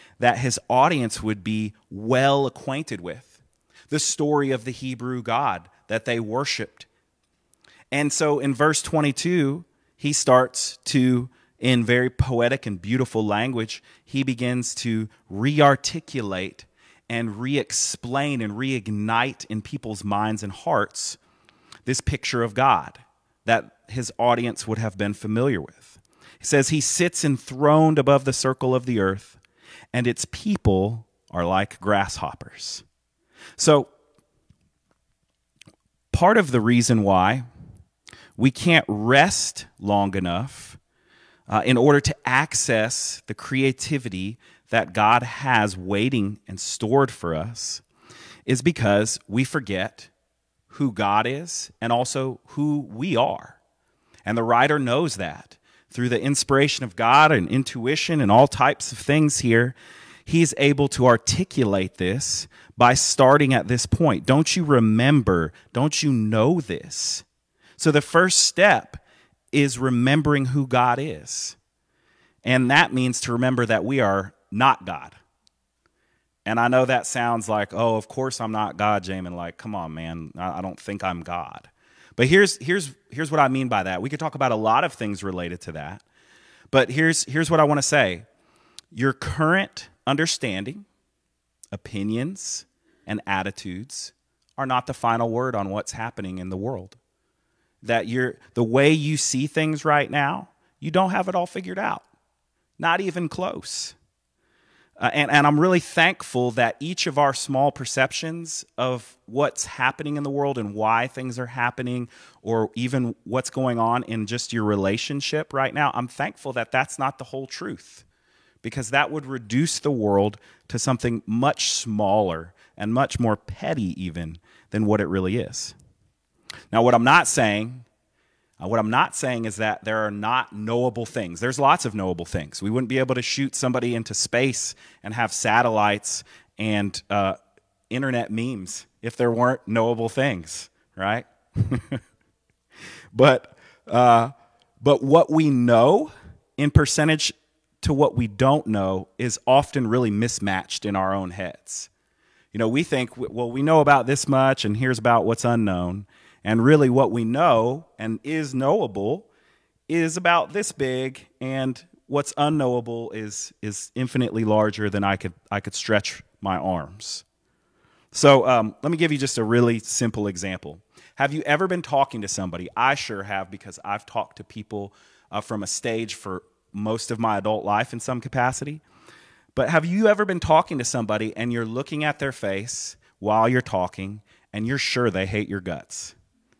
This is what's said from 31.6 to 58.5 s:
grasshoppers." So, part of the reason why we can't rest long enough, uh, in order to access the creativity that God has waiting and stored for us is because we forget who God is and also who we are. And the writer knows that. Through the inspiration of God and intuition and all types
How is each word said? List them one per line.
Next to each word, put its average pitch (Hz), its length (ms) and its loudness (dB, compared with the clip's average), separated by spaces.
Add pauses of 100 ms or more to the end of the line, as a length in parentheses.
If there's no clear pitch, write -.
grasshoppers." - 1040 -4 (760)
So, 147 320 4 (2250)
part 208 260 4
of 165 140 2
the 120 100 4
reason 117 420 4
why 98 400 4 (920)
we 127 120 4
can't 165 380 2
rest 127 800 2 (120)
long 101 360 0
enough, 92 640 -6 (680)
uh, 107 160 0
in 127 140 2
order 143 220 6
to - 160 -2 (100)
access 123 1000 0
the 107 80 -8
creativity 123 1040 -4 (320)
that 107 220 0
God 110 280 4
has 117 560 0
waiting 101 720 -2
and 95 120 -14
stored 127 520 0
for 82 240 -6
us 104 460 -8 (640)
is 123 180 0
because 110 640 2
we 117 160 0
forget 101 680 -6 (580)
who 139 240 -2
God 104 360 2
is 147 520 -8
and 117 140 0
also 127 540 -2
who 147 320 -2
we 135 360 -6
are. - 440 -2 (640)
And 110 100 -2
the 117 80 0
writer 127 360 4
knows 135 380 0
that. 85 400 -10 (320)
Through 123 180 -4
the 120 140 0
inspiration 135 640 2
of 98 100 -14
God 143 380 8
and 95 160 2
intuition 135 720 -2
and 101 100 4
all 127 160 10
types - 460 0